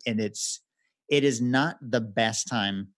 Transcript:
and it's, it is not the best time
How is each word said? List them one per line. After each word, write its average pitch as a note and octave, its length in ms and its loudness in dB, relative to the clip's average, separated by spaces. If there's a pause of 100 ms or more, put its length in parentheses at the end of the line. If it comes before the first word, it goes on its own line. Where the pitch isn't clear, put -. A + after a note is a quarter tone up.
and A2 140 0
it's, - 400 -4 (480)
it C#3+ 160 4
is B2+ 160 4
not C3 400 2
the B2 200 -2
best A2 480 0
time G2 500 -2